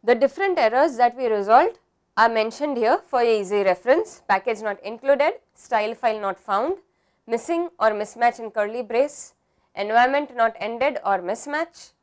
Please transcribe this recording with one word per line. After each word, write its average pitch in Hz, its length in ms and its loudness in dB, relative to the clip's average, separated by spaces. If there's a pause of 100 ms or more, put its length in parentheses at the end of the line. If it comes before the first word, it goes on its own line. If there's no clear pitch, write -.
The 233 120 2
different 339 440 0
errors 247 380 2
that 240 180 2
we 247 120 -4
resolved 220 520 4 (360)
are 226 140 6
mentioned 226 480 -2
here 240 300 2
for 240 160 0
your 226 180 2
easy 202 220 -2
reference. 240 640 0
Package 202 340 -2
not 208 220 -6
included, 269 500 0 (220)
style 220 400 -4
file 220 240 -2
not 196 180 -6
found, 247 400 -4 (480)
missing 330 440 -4 (100)
or 220 120 4
mismatch 233 480 -2
in 220 120 -12
curly 220 320 -4
brace, 240 500 -4 (420)
environment 247 600 0
not 226 240 0
ended 240 460 -4
or 196 140 0
mismatch. 285 840 -8